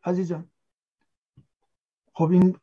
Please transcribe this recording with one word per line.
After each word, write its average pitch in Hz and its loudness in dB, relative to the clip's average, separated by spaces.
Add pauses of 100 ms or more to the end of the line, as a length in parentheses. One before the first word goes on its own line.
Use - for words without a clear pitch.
عزیزان؟ 175 -6 (1600)
خب، 160 -2
این 180 4